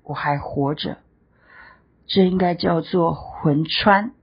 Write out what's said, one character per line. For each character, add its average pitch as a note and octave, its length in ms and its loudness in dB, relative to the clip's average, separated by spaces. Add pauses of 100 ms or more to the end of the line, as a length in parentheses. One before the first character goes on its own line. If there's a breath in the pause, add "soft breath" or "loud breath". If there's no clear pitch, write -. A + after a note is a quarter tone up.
我 - 100 -14
还 C#3+ 260 -4
活 C#3+ 360 -4
着。 - 240 -8 (1080 loud breath)
这 F#3+ 200 4
应 F#3 100 2
该 F3+ 180 2
叫 E3+ 280 0
做 E3 320 0
魂 D3+ 500 -2
穿。 G#3 480 2 (100)